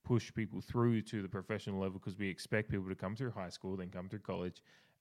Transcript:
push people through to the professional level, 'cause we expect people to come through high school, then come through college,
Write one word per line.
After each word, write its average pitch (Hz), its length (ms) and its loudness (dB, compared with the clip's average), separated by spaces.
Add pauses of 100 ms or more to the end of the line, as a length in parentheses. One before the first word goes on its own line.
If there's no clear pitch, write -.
push - 300 2
people 98 260 -2
through 117 440 4
to 107 180 -4
the 95 80 -4
professional 98 500 -2
level, 95 200 0
'cause 98 180 -6
we 101 100 0
expect 104 440 0
people 95 180 0
to 92 60 0
come 98 200 -2
through 123 140 -2
high 98 200 -4
school, 95 280 -4
then 90 140 -4
come 92 180 -6
through 104 120 -6
college, 90 420 -2 (380)